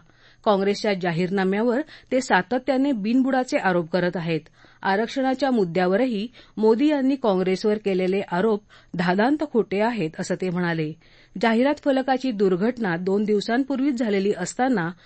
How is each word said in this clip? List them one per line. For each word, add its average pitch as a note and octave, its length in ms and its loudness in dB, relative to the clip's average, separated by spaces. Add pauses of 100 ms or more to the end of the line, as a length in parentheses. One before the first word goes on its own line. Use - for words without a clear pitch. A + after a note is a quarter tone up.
(440)
काँग्रेसच्या G3+ 500 0
जाहीरनाम्यावर F#3+ 880 0 (320)
ते C4 80 2
सातत्याने B3+ 720 0
बिनबुडाचे B3+ 640 0
आरोप F3 340 0
करत F3+ 220 0
आहेत. E3 260 -2 (420)
आरक्षणाच्या C4 680 0
मुद्द्यावरही G3+ 800 0 (280)
मोदी A3 300 4
यांनी C#4 300 2
काँग्रेसवर F#3 580 0
केलेले F#3+ 460 0 (120)
आरोप G3+ 300 0 (320)
धादांत G3+ 580 0
खोटे G3+ 280 0
आहेत, G#3+ 380 -2
असं F#3 160 -6
ते F#3 160 -4
म्हणाले. E3 420 -2 (500)
जाहिरात A#3+ 320 2 (100)
फलकाची C4 460 0
दुर्घटना G3 640 0
दोन F#3+ 280 0
दिवसांपूर्वीच B3+ 680 0
झालेली G#3 420 0
असताना F#3 540 -2 (160)